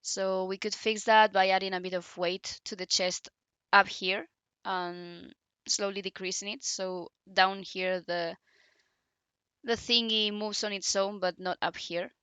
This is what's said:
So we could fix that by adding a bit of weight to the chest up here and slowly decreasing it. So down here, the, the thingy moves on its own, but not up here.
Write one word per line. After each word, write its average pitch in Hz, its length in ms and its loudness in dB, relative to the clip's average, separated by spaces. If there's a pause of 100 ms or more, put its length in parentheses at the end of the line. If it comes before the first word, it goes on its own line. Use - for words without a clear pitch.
So 190 460 -2
we 190 100 -4
could 208 180 -4
fix 220 300 -2
that 214 280 8
by 190 180 6
adding 190 240 2
a 180 60 -2
bit 185 120 -6
of 180 240 -6
weight 180 480 -4
to - 120 -10
the 185 100 -8
chest - 420 0 (440)
up 196 160 10
here 190 380 -4 (380)
and 175 720 -8 (340)
slowly 202 340 -2
decreasing 185 460 -8
it. 233 160 -12
So 185 460 -6 (220)
down 190 300 4
here, 185 380 -4
the, 175 360 -4 (1300)
the 233 100 0
thingy 226 580 0
moves 208 320 -4
on 208 80 -4
its 196 240 -2
own, 196 240 0
but 180 180 -2
not 185 220 -4
up 170 160 -2
here. - 360 -6 (100)